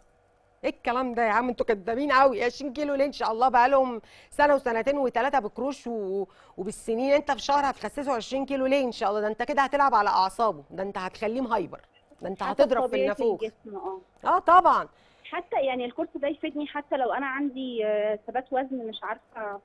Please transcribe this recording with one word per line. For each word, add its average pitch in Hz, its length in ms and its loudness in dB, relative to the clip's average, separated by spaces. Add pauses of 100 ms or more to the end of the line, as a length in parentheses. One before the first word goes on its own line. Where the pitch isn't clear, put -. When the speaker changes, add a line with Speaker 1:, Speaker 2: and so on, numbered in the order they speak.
(640)
Speaker 1:
ايه 254 60 0
الكلام 247 440 -2
ده 233 100 0
يا 220 80 2
عم؟ 233 180 2
انتوا - 160 -2
كدابين 233 460 -2
قوي. 262 320 6
عشرين 247 300 -4
كيلو 285 220 -2
ليه؟ 269 100 2
ان 285 60 -2
شاء 220 200 -4
الله 233 180 2
بقى 247 200 4
لهم 262 320 2 (280)
سنه 294 260 4
وسنتين 247 420 0
وثلاثه 262 420 0
بكروش 247 480 -6
و-، 196 380 -4 (320)
وبالسنين. 226 560 -2
انت 294 180 2
في 240 80 -4
شهر 277 300 0
هتخسسه 262 460 -4
عشرين 254 300 -4
كيلو 269 200 -2
ليه 269 200 2
ان 240 60 -4
شاء 220 180 -2
الله؟ 208 120 -2
ده 214 60 0
انت 214 160 -4
كده 277 180 2
هتلعب 277 340 4
على 208 140 4
اعصابه، 190 600 2
ده 180 140 -6
انت 202 140 -8
هتخليه 220 440 -4
مهايبر، 202 400 -4 (400)
ده 180 80 -8
انت 190 140 -8
Speaker 2:
حسب 247 80 -2 (100)
Speaker 1:
هتضرب 254 200 4
في 254 60 0
Speaker 2:
طبيعة 254 160 0
Speaker 1:
النافوخ. 240 400 -2
Speaker 2:
الجسم، - 340 -12
اه. 190 240 -10 (240)
Speaker 1:
اه 330 140 2
طبعًا. 330 480 6 (440)
Speaker 2:
حتى 349 240 -8
يعني 254 300 -2
الكورس 302 300 -6
ده 277 120 -4
يفيدني 294 400 -6
حتى 294 300 -6
لو 247 160 0
انا 254 120 -4
عندي، 262 600 -4
آه، 214 420 0
ثبات 254 260 -6
وزن، 262 340 -4
مش 220 160 -12
عارفه 208 600 -10